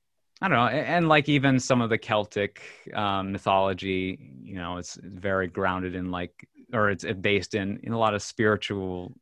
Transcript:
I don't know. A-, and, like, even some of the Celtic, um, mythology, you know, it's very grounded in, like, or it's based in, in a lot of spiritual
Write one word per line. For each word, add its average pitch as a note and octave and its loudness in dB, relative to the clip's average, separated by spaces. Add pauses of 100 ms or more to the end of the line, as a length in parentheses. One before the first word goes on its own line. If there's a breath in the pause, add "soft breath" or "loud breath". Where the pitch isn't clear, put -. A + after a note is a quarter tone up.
(400)
I F#3+ 0
don't C3+ 4
know. A#2+ 4
A-, A2 2
and, D#3 0
like, D3+ 4
even C3+ 4
some B2 2
of A2+ 0
the A2 2
Celtic, G#2 -2 (320)
um, G2 -2
mythology, F#2+ 0 (240)
you G2 -14
know, F2+ -6
it's - -12
very F#2+ -2
grounded F#2 -2
in, F#2 -4
like, F2+ -8 (240)
or G#2+ 4
it's F#2+ -4
based G2 0
in, G2+ -2
in A2 -6
a A#2 -2
lot A2 2
of G2+ -2
spiritual G2 -2